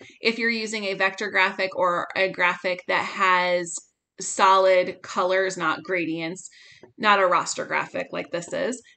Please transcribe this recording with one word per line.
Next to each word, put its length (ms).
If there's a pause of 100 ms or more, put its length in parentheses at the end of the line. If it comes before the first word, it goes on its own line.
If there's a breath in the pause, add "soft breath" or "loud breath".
(220 loud breath)
If 180
you're 100
using 360
a 80
vector 360
graphic 460
or 400
a 160
graphic 560
that 160
has 720 (440)
solid 840
colors, 540
not 260
gradients, 680 (480 loud breath)
not 220
a 80
roster 380
graphic 460
like 200
this 200
is, 300 (160 soft breath)